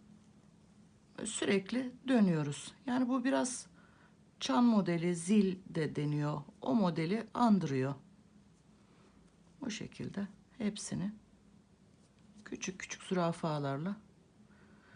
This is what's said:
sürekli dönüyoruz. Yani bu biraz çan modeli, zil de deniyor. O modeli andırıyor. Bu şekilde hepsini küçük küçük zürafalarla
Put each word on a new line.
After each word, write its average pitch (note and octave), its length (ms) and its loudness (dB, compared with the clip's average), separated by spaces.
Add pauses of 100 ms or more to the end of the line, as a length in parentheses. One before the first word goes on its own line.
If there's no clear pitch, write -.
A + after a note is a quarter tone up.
(1200)
sürekli A#3+ 680 -2 (160)
dönüyoruz. E3+ 640 2 (140)
Yani B3+ 220 0
bu B3+ 160 0
biraz C4 420 -2 (720)
çan B3+ 240 2
modeli, F3 500 4
zil F#3+ 440 4 (100)
de D3+ 280 -2
deniyor. D3 460 -2 (180)
O C4 140 0
modeli F3+ 600 2
andırıyor. C#3+ 600 4 (1700)
Bu - 100 -6
şekilde - 580 -8 (300)
hepsini G#3 540 -4 (1300)
küçük - 360 -10
küçük - 220 -12
zürafalarla E3 960 -2 (1000)